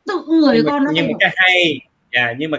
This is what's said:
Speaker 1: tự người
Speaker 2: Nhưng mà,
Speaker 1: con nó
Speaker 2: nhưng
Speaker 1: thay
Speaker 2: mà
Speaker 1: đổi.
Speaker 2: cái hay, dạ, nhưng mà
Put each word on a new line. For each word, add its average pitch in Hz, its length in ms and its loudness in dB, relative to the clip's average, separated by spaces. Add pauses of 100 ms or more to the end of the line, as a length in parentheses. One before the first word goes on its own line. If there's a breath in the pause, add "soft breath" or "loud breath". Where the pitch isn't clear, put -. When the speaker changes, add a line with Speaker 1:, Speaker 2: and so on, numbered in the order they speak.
Speaker 1:
tự 359 200 -4
người 302 300 4
Speaker 2:
Nhưng 226 80 2
mà, - 60 0
Speaker 1:
con 285 120 0
nó 285 100 -2
Speaker 2:
nhưng 165 120 0
Speaker 1:
thay 233 80 -4
Speaker 2:
mà 202 60 -8
Speaker 1:
đổi. - 0 -
Speaker 2:
cái 185 160 2
hay, 180 440 0 (340)
dạ, 120 240 -2
nhưng 156 140 -6
mà 143 80 -4